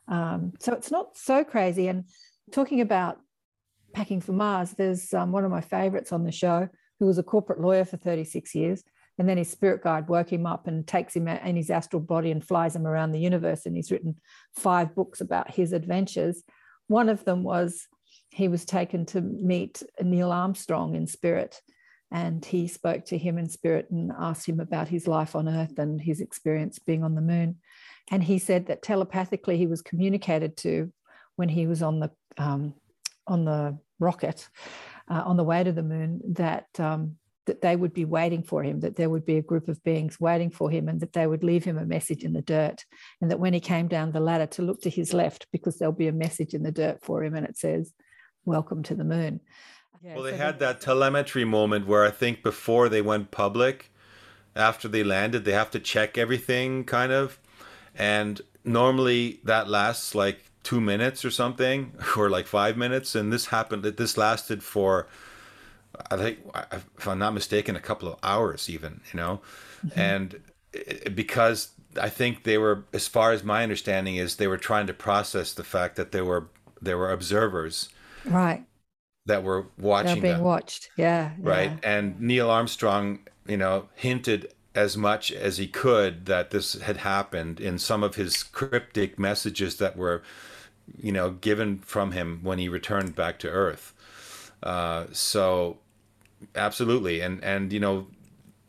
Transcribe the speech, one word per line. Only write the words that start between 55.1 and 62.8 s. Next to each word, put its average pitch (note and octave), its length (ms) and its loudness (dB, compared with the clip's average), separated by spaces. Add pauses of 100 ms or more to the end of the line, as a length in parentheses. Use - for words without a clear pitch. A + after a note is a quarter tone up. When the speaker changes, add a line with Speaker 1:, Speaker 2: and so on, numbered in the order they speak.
Speaker 2:
they G2+ 80 2
have G#2+ 200 2
to G#2 80 -2
check - 380 0
everything, B2 680 0
kind B2 280 0
of. C3+ 260 0 (560)
And G#2 460 0 (240)
normally B2 800 2
that A2 240 2
lasts, G#2 460 0
like, G2 300 0 (180)
two A#2+ 180 -2
minutes A2 440 0
or B2+ 60 -2
something, B2+ 640 0 (120)
<laughs> - 120 2
or, G#2 140 4
like, F#2 160 0
five G#2 300 2
minutes. B2 380 -2